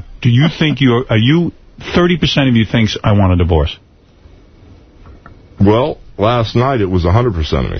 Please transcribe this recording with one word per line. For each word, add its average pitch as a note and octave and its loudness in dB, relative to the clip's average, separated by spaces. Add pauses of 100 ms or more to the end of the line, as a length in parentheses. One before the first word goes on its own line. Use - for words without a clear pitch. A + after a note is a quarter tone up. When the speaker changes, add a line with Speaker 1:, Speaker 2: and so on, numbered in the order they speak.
Speaker 1:
<laughs> - -20
Speaker 2:
Do B2 0
you A#2+ 2 (100)
think D3 -2
you're... B2+ 2
Are A2+ 0
you, D3+ 2 (420)
thirty F3 2
percent D3 0
of B2 2
you A2+ 2
thinks, A2 -2
"I A2 2
want G2 2
a - 2
divorce"? E2 0 (1800)
Speaker 1:
Well, A2 2 (180)
last A2+ 0
night B2 0
it G2 0
was F2+ -2
a F2 2
hundred A#2+ 2
percent D2+ -4
of G1+ -10